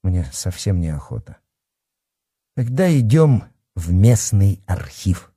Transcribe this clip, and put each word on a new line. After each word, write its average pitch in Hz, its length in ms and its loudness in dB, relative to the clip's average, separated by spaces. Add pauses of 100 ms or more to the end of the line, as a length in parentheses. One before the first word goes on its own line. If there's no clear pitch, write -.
мне 90 300 -2
совсем 92 480 -4
неохота". 76 560 -8 (1200)
"Тогда 131 420 -2
идём 131 460 4 (300)
в 85 180 -6
местный 98 760 2
архив" - 720 -6